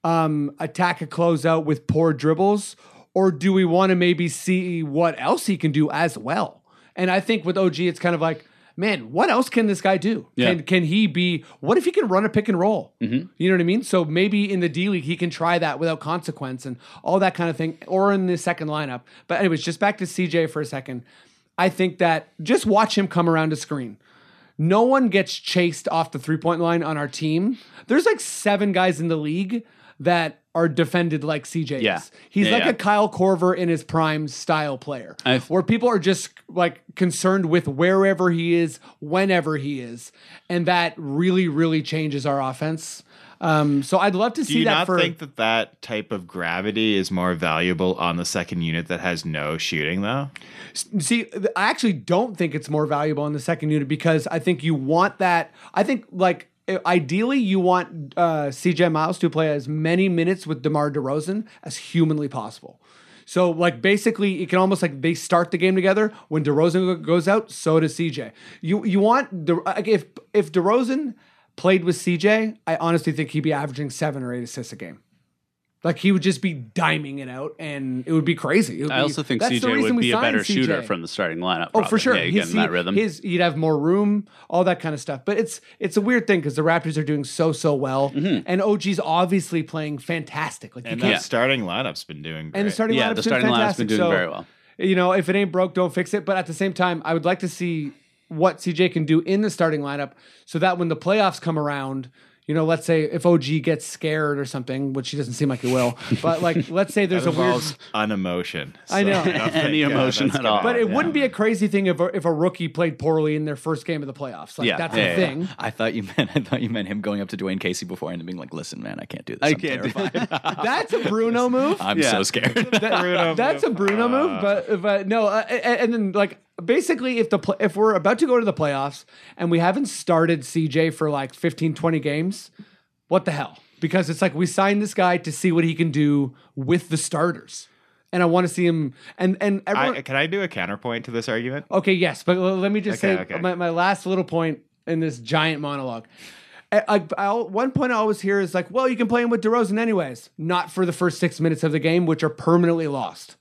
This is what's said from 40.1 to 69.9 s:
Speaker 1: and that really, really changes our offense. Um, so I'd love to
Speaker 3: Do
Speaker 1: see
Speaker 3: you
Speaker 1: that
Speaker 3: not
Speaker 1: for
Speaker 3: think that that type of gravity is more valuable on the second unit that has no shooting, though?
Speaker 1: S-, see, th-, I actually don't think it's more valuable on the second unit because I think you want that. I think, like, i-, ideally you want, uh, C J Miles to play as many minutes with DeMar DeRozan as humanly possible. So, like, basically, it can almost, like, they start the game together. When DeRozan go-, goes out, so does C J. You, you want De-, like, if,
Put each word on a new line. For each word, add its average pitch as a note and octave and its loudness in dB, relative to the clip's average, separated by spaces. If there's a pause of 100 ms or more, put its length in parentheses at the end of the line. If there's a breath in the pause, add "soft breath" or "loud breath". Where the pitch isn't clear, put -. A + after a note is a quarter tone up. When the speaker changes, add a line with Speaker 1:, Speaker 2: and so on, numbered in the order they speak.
Speaker 1:
and F3 0
that E3+ 2
really, E3+ 2
really D#3+ 2
changes D3 -4
our C#3 0
offense. D3+ -6 (380 loud breath)
Um, D3 4
so F#3+ 2
I'd G3 2
love A3+ 0
to D#4+ -4
Speaker 3:
Do B3 -2
Speaker 1:
see - 4
Speaker 3:
you - 4
Speaker 1:
that A3 4
Speaker 3:
not F3+ 2
Speaker 1:
for F#3 2
Speaker 3:
think E3+ 0
that C#3+ -14
that A2+ 0
type G#2+ -6
of F#2 -8
gravity G2 0
is F#2 0
more F2+ 0
valuable E2+ 0
on E2+ -2
the F2 -4
second F2 -4
unit E2 -4
that F2 -4
has F2 -4
no D#2 -4
shooting, D#2+ -4
though? C3+ -4 (440 loud breath)
Speaker 1:
S-, - -10 (120)
see, A3+ 0
th-, G3 -8 (100)
I G3+ 2
actually A3 0
don't F3+ -2
think E3 -2
it's D3+ -8
more D3+ 0
valuable D3 -2
on D3 -4
the D3 -4
second D#3 -4
unit D3+ 0
because D#3 0
I E3 -4
think D#3+ 0
you D#3+ 2
want D#3+ 0
that. F3 2 (200 loud breath)
I G3 2
think, B3 0
like, F3+ 0 (180)
i-, F#3+ -2
ideally F3+ 2
you G3 2
want, F3 0
uh, D#3 2
C F3+ -2
J E3+ 4
Miles D#3+ 0
to E3+ 2
play D#3 0
as C#3+ -4
many E3 2
minutes F3 0
with D3+ -4
DeMar D3 0
DeRozan D3+ -4 (160 loud breath)
as D3+ -12
humanly D#3 0
possible. A2+ -12 (420 soft breath)
So, F3+ 2
like, D#3+ 0
basically, G3+ 2
it E3 -8
can F3+ 4
almost, F#3+ 2
like, C#3 -2
they E3 0
start E3+ 0
the F3+ -2
game F#3 2
together. G3 2 (160 loud breath)
When D#3 0
DeRozan D#3+ 2
go-, F3+ 2
goes D#3+ 0
out, G#3+ 2
so D#3+ 2
does D#3+ 0
C E3 -2
J. A#2+ -10 (260 loud breath)
You, G3 0
you G3+ 2
want G#3 2
De-, E3+ 2 (120)
like, G3 -2
if, G#3 2 (300)